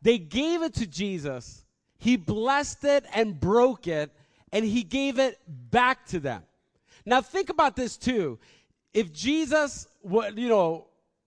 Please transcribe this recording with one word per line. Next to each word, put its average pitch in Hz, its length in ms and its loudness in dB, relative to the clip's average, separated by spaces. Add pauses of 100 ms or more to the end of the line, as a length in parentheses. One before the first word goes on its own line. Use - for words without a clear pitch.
they 233 160 4
gave 269 460 -2
it 320 140 -2
to 226 100 -2
Jesus. 147 800 -8 (320)
He 240 180 2
blessed 233 680 -2
it 285 280 4
and 208 260 0
broke 226 480 2
it, 151 240 -4 (420)
and 220 120 0
he 220 200 0
gave 262 340 -2
it 262 280 0
back 170 600 0
to 185 120 -6
them. 123 260 -8 (640)
Now 247 160 4
think 370 260 -4
about 311 260 2
this 254 220 -6
too. 180 420 -2 (540)
If 190 220 -2
Jesus, 285 720 -2 (140)
wa-, 208 240 0
you 226 240 -4
know, 165 380 2 (380)